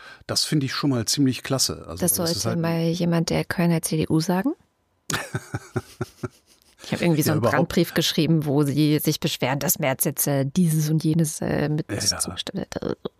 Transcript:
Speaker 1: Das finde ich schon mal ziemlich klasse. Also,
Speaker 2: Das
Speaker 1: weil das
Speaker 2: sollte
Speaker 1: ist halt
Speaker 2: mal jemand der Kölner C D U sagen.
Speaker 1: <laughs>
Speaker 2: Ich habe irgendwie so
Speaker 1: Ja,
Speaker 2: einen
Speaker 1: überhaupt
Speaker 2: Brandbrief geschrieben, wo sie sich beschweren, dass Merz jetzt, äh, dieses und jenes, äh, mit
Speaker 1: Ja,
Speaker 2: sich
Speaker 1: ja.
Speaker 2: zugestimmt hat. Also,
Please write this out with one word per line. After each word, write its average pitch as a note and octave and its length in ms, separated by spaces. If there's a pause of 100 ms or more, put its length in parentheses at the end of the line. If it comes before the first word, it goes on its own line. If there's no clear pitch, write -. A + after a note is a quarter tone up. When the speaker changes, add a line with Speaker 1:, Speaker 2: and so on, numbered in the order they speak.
(280)
Speaker 1:
Das - 180
finde C#3+ 220
ich - 60
schon D3 180
mal A#2 140
ziemlich C3 380
klasse. B2 440
Also, E2+ 140
Speaker 2:
Das - 0
Speaker 1:
weil F3+ 60
das - 80
Speaker 2:
sollte E3+ 180
Speaker 1:
ist - 120
halt E3+ 140
Speaker 2:
mal E3 220
jemand E3+ 480
der D#3 160
Kölner E3+ 360
C - 160
D D#3 120
U D#3+ 100
sagen. F#3 340 (560)
Speaker 1:
<laughs> - 80 (1700)
Speaker 2:
Ich - 60
habe E3+ 140
irgendwie D#3 160
so D#3 80
Speaker 1:
Ja, D#3 40
Speaker 2:
einen D3 60
Speaker 1:
überhaupt A2 160
Speaker 2:
Brandbrief E3+ 380
geschrieben, D#3 520
wo D3 180
sie D3 360
sich D3+ 220
beschweren, C#3 380
dass C#3+ 200
Merz C3+ 240
jetzt, D3 240
äh, C#3 180
dieses D#3 440
und D#3+ 140
jenes, D#3 360
äh, - 300
mit D3+ 200
Speaker 1:
Ja, G2+ 120
Speaker 2:
sich G2+ 100
Speaker 1:
ja. - 80
Speaker 2:
zugestimmt - 400
hat. - 240
Also, - 120 (240)